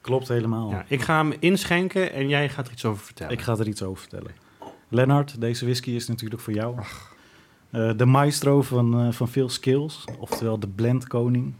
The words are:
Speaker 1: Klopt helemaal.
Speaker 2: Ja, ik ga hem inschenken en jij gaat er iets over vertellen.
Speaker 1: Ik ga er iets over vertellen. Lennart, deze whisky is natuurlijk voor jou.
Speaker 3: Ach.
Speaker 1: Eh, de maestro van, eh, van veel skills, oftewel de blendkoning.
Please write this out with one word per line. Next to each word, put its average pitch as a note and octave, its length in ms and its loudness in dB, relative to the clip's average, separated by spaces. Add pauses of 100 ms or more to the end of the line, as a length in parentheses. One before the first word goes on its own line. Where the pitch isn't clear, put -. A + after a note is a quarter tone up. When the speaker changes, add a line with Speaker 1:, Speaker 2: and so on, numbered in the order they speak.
Speaker 1:
Klopt B2+ 260 -2
helemaal. A2+ 420 0
Speaker 2:
Ja, G2 180 -4
ik C#3 140 -2
ga D#3+ 160 2
hem D3+ 220 2
inschenken F#3 760 2
en C#3 160 -2
jij C#3+ 200 2
gaat C#3 180 -6
er - 60 -16
iets - 120 -10
over G#2 200 -2
vertellen. - 280 -10
Speaker 1:
Ik A#2 80 -6
ga A2+ 160 0
er G#2+ 100 -2
iets G#2 160 -6
over F#2+ 180 -8
vertellen. - 300 -14 (560)
Lennart, C3 540 2
deze A#2+ 240 -2
whisky B2 260 -2
is A#2+ 160 -4
natuurlijk A2+ 340 -6
voor A2 120 -6
jou. A#2 240 -4
Speaker 3:
Ach. - 360 -14 (560)
Speaker 1:
Eh, A2+ 280 2
de A#2+ 80 6
maestro C#3+ 560 6
van, A#2+ 380 2
eh, A#2+ 120 2
van A#2+ 160 -2
veel B2+ 220 0
skills, C#3 540 -2 (160)
oftewel A2 400 -2
de G#2 80 -4
blendkoning. B2 920 0